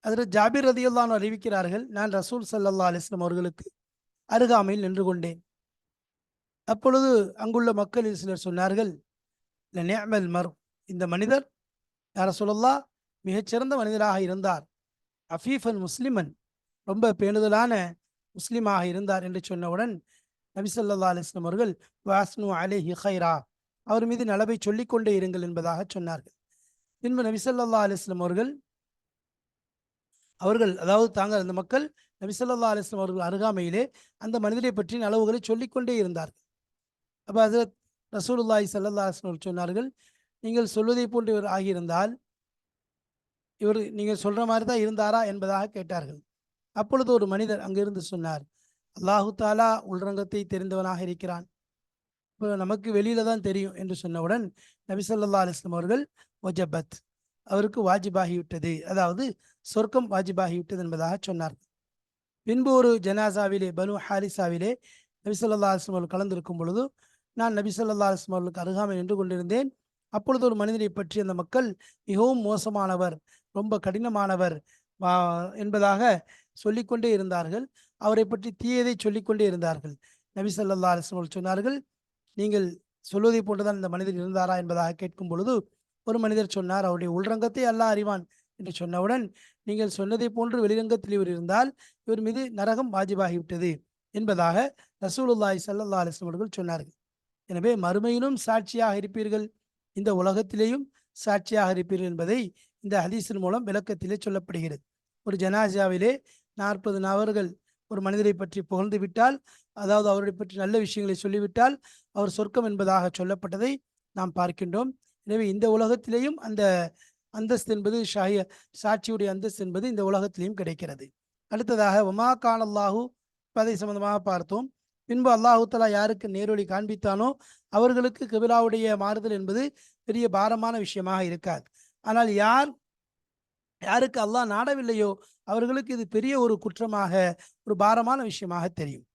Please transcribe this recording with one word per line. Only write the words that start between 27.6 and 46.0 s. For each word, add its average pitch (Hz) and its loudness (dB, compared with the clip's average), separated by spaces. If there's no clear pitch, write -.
அலைஹி 196 0
வஸல்லம் 185 -6
அவர்கள், 214 -2
அவர்கள், 196 2
அதாவது, 202 4
தாங்கள், 208 0
அந்த 185 -4
மக்கள் 254 -2
நபி 190 -8
ஸல்லல்லாஹு 233 0
அலைஹி 208 -4
வஸல்லம் 196 -4
அவர்கள் 180 -4
அருகாமையிலே 196 -2
அந்த 226 -4
மனிதரை 226 0
பற்றி 208 -4
நலவுகளை 220 2
சொல்லிக்கொண்டே 240 -2
இருந்தார்கள். 175 -4
அப்ப 220 6
ஹசரத் 226 2
ரசூலுல்லாஹி 220 2
ஸல்லல்லாஹு 202 -2
அலைஹி - -
வஸல்லம் 175 -8
அவர்கள் - -
சொன்னார்கள், 180 -4
"நீங்கள் 233 0
சொல்வதை 233 0
போன்று 220 0
இவர் 202 -2
ஆகியிருந்தால், 190 0
இவர், 214 0
நீங்கள் 208 -4
சொல்ற 208 0
மாதிரி 226 2
தான் 240 0
இருந்தாரா?" 214 2
என்பதாக 196 -2
கேட்டார்கள். 165 -10